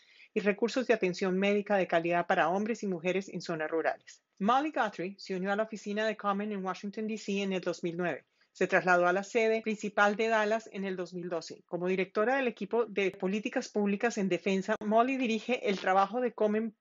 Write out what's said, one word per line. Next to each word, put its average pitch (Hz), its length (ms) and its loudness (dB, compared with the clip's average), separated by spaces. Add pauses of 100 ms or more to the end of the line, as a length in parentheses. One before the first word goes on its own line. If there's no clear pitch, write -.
(340)
y 208 80 0
recursos 208 440 0
de 247 80 4
atención 185 440 0
médica 202 400 2
de 180 100 2
calidad 170 400 2
para 175 220 4
hombres 214 340 -2
y 214 40 -4
mujeres 185 420 -2
en 180 120 -8
zonas 156 300 -6
rurales. - 500 -2 (180)
Molly 262 320 2
Guthrie 202 460 -4
se - 180 -8
unió 185 160 -2
a 202 40 0
la 214 80 0
oficina 214 420 -6
de 214 120 -2
Common 202 340 -2
en 190 140 -6
Washington, 202 420 -6
D 214 100 -4
C 202 240 -4
en 190 120 -2
el 185 80 -2
dos 170 220 -4
mil 170 120 -4
nueve. 170 300 -4 (320)
Se 190 80 2
trasladó 180 400 4
a 175 80 4
la 196 80 2
sede 220 400 2
principal 208 540 2
de 220 140 0
Dallas 220 440 2
en 196 100 -6
el 196 120 -4
dos 175 180 -8
mil 180 160 -8
doce. 165 380 -6
Como 175 180 -4
directora 190 520 2
del 262 100 0
equipo 226 400 -2
de 196 240 0
políticas 208 580 -2
públicas 208 480 0
en 190 120 0
defensa, 202 540 0
Molly 233 320 4
dirige 233 540 -2
el 190 100 -2
trabajo 196 420 2
de 247 120 -2
Komen 214 480 0